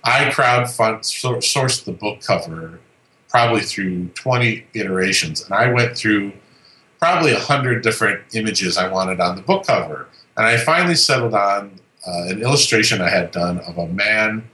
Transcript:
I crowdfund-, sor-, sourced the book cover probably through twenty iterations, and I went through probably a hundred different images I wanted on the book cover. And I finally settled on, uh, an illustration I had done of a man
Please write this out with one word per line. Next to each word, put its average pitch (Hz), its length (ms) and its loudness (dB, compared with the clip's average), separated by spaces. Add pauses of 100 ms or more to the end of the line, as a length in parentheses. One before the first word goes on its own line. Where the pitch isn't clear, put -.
I 131 280 4
crowdfund-, 120 720 2
sor-, 123 320 -4
sourced - 480 0
the - 80 -8
book 104 280 -8
cover 160 600 -4 (480)
probably 117 320 4
through 90 480 -4
twenty 120 680 -2
iterations, 95 720 -2
and 95 100 -6
I 120 160 4
went 120 260 0
through 101 360 0 (680)
probably 165 340 2
a 107 60 2
hundred 123 440 0
different 110 400 0 (120)
images 98 420 -2
I 92 120 0
wanted 92 320 -2
on 90 160 2
the - 60 -14
book 190 240 0
cover. 80 420 -2 (280)
And 110 100 2
I 120 100 4
finally 170 400 2
settled 120 380 2
on, 101 460 0 (240)
uh, 87 240 -6
an 101 140 -4
illustration 113 580 2
I 87 80 0
had 90 220 0
done 87 300 -2
of 85 180 -10
a 85 80 -4
man 107 680 -2